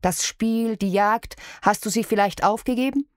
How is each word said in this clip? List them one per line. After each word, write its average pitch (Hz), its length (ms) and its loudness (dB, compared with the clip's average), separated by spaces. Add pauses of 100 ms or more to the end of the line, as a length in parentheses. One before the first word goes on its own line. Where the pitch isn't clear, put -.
Das - 240 0
Spiel, 226 520 -2
die 196 140 0
Jagd, 208 440 0 (260)
hast - 240 0
du 214 40 -2
sie 214 140 0
vielleicht 202 400 0
aufgegeben? 254 720 0